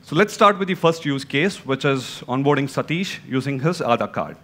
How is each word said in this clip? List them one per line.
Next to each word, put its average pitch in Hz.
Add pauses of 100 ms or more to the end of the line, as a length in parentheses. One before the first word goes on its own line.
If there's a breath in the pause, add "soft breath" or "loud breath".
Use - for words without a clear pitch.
So -
let's 208
start 202
with 190
the 185
first 165
use 139
case, 165
which 131
is 135
onboarding 139
Satish 156
using 131
his 165
Aadhaar 110
card. 76